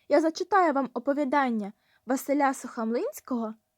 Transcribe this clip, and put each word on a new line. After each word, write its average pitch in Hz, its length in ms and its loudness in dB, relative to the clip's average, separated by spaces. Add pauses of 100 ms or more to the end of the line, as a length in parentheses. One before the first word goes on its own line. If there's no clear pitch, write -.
я 294 120 6
зачитаю 339 520 2
вам 262 220 0
оповідання 254 800 0 (340)
Василя 269 480 0
Сухомлинського 240 1000 -6 (240)